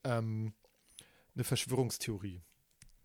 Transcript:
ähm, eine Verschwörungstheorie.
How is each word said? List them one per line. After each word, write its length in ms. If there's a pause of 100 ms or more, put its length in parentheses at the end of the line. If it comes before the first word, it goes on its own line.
ähm, 500 (840)
eine 80
Verschwörungstheorie. 1000 (640)